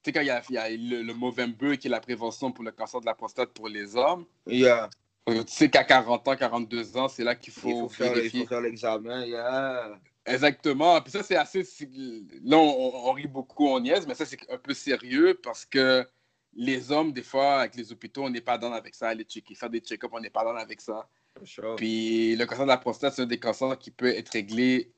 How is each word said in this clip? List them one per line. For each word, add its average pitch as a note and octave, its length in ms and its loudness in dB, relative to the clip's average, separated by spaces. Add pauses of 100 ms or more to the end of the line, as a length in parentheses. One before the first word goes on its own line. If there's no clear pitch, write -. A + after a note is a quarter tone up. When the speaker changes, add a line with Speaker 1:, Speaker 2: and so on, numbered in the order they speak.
Speaker 1:
sais, D3+ 80 -4
quand D#3 100 2
il C#3+ 60 0
y - 20 0
a, A#2+ 180 -2
il C3 60 -6
y A#2 40 -2
a A2 120 -4
le, A#2 320 -4
le A#2 120 -6
Movember, B2 640 -2
qui C3 120 -8
est - 20 -2
la A2+ 100 -2
prévention A#2 520 -6
pour A#2+ 120 -12
le A2 80 -8
cancer A2 280 -8
de A2+ 60 -20
la A2+ 80 -2
prostate A#2 380 -6
pour A2 160 -12
les G#2 280 -8
hommes, E3 280 2 (220)
Speaker 2:
Yeah. A#2+ 420 4 (400)
Speaker 1:
euh, A#2 160 0
tu - 80 -12
sais D3+ 160 6
qu'à C3 160 6
quarante A#2+ 420 4
ans, C3+ 100 2
quarante-deux A#2 600 -4
ans, C3 120 0
c'est B2+ 140 -6
là A#2 120 0
qu'il A#2+ 180 -12
faut - 160 -8
Speaker 2:
Il A#2+ 120 -2
faut A#2+ 100 -4
faire, - 160 -2
il B2 40 2
faut B2 60 0
Speaker 1:
vérifier. A#2 300 0
Speaker 2:
faire A#2+ 160 -2
l'examen, A#2 640 -4
yeah. A#2+ 760 -4 (240)
Speaker 1:
Exactement. D3 760 4
Puis C3+ 100 -16
ça, G3+ 100 -4
c'est F#3+ 140 0
assez, F3+ 280 0
c'est, D3+ 240 -14 (540)
là, B2+ 140 6
on, D#3+ 60 10
on, B2+ 480 2
on - 20 0
rit C#3+ 140 -4
beaucoup, C3+ 400 -2
on C3+ 140 4
niaise, D#3 260 2
mais C3 80 -6
ça, D#3 100 -4
c'est C3+ 140 -10 (120)
un B2+ 80 -6
peu C3+ 140 -8
sérieux C3+ 680 2
parce - 240 -10
que C3 400 4 (480)
les B2 360 -4
hommes, D3+ 220 2
des B2+ 100 -8
fois, C3+ 380 2
avec A2 160 -2
les A2+ 160 -12
hôpitaux, A#2 320 -10
on C3 60 -4
n'est A#2+ 100 -4
pas A#2+ 160 -2
dans A#2+ 160 -6
avec A2 220 -10
ça, A#2 140 -6
aller A2 160 -6
checker, G#2+ 300 -18
faire A#2+ 140 -12
des A#2 120 -4
check-ups, A2+ 340 -10
on A#2 60 -10
n'est G#2+ 100 -12
pas A2+ 140 -2
dans A#2 120 -4
avec A2 240 -12
ça. A2 260 -10 (320)
Speaker 2:
For G2+ 80 -20
sure. A2 300 -10
Speaker 1:
Puis A2+ 600 0
le A#2 100 0
cancer A#2 180 -4
de C3+ 60 2
la B2+ 80 6
prostate, B2+ 360 -4
c'est C3 80 -4
un B2 40 0
des A#2+ 120 -4
cancers C3 400 -2
qui - 120 -20
peut - 180 0
être A2+ 220 -2
réglé A#2 680 0